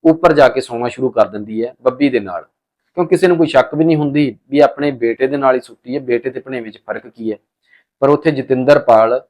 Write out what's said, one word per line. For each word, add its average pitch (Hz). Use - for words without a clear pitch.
ਉੱਪਰ 160
ਜਾ 143
ਕੇ 131
ਸੌਣਾ 120
ਸ਼ੁਰੂ 127
ਕਰ 107
ਦਿੰਦੀ 107
ਹੈ 123
ਬੱਬੀ 131
ਦੇ 123
ਨਾਲ, 87
ਕਿਉਂ 175
ਕਿਸੇ 185
ਨੂੰ 175
ਕੋਈ 165
ਸ਼ੱਕ -
ਵੀ 156
ਨਹੀਂ 160
ਹੁੰਦੀ 143
ਵੀ 143
ਆਪਣੇ 143
ਬੇਟੇ 117
ਦੇ 143
ਨਾਲ 135
ਹੀ 127
ਸੁੱਤੀ 123
ਹੈ, 143
ਬੇਟੇ 123
ਤੇ 127
ਭਣੇਵੇਂ 117
'ਚ 110
ਫਰਕ 107
ਕੀ 110
ਹੈ। 101
ਪਰ 135
ਉੱਥੇ 147
ਜਤਿੰਦਰ 131
ਪਾਲ 117